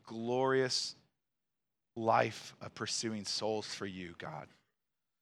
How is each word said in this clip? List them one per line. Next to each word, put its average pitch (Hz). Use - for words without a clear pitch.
glorious 127
life 117
of -
pursuing 110
souls 107
for 104
you, 92
God. 78